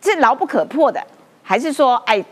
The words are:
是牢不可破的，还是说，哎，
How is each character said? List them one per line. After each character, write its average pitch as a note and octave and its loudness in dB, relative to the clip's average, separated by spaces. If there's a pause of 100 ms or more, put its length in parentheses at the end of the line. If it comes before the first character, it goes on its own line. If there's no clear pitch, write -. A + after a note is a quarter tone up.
是 F#4+ 0
牢 B3 4
不 C#4+ -4
可 - -2
破 C#4 0
的， - -6 (440)
还 G3 0
是 D4+ -4
说， C4 0 (120)
哎， A3 0 (120)